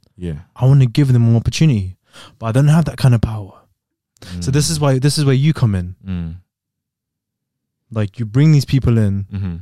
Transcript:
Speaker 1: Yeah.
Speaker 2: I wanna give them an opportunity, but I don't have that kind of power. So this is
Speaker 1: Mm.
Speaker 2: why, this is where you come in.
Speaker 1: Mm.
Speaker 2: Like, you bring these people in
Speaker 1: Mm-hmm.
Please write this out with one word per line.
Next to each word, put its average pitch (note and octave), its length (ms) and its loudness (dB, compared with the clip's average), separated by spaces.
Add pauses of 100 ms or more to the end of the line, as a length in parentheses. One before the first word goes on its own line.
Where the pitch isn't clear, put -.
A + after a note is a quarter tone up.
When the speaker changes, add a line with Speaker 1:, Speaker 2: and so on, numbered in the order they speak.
(180)
Speaker 1:
Yeah. E2+ 220 -8 (160)
Speaker 2:
I B2+ 100 -2
wanna C3+ 200 4
give C3 280 0
them A#2 140 4
an A#2 80 4
opportunity, G#2+ 600 0 (420)
but A#2 80 -10
I A2+ 60 -2
don't C#3 140 2
have D#3 180 4
that - 120 -8
kind B2+ 160 2
of A2 80 2
power. G#2 320 -8 (840)
So F2 120 -6
this D3 180 0
is D#3+ 100 -4
Speaker 1:
Mm. - 20 -6
Speaker 2:
why, C3+ 180 2
this C#3+ 180 0
is D3+ 80 0
where C3+ 100 2
you D3 180 2
come G#2 220 0
in. F2+ 200 -6 (100)
Speaker 1:
Mm. F2 300 -8 (1600)
Speaker 2:
Like, G#2+ 280 -6
you A#2 60 -6
bring C#3 280 2
these C#3 120 2
people B2 320 0
in G2 340 0
Speaker 1:
Mm-hmm. F#2+ 300 -8